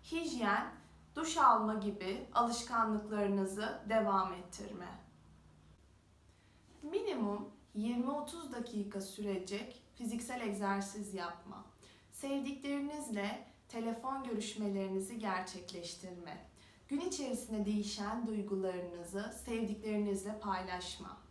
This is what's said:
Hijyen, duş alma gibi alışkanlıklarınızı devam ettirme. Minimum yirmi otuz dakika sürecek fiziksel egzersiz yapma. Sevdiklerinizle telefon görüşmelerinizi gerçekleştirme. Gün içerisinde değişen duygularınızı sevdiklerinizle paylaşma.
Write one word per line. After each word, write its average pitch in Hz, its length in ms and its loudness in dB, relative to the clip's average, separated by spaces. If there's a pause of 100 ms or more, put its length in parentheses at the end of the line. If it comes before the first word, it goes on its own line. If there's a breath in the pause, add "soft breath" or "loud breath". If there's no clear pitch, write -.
Hijyen, 254 680 2 (420 loud breath)
duş 320 220 0
alma 220 380 8
gibi 202 600 -2
alışkanlıklarınızı 214 1500 4
devam 196 440 6
ettirme. - 560 -10 (1900 loud breath)
Minimum 285 640 2 (260)
yirmi 240 360 2
otuz 294 420 -2
dakika 202 480 -4
sürecek 202 840 -4 (120)
fiziksel 233 460 -2
egzersiz 196 760 0
yapma. 185 500 -6 (480 loud breath)
Sevdiklerinizle 277 1300 -2 (220 loud breath)
telefon 240 560 -2
görüşmelerinizi 202 920 -2
gerçekleştirme. 180 1300 -6 (420 loud breath)
Gün 285 120 0
içerisinde 233 640 -2
değişen 208 640 0
duygularınızı 190 1080 -2 (100)
sevdiklerinizle 208 960 0
paylaşma. 185 760 -4 (140)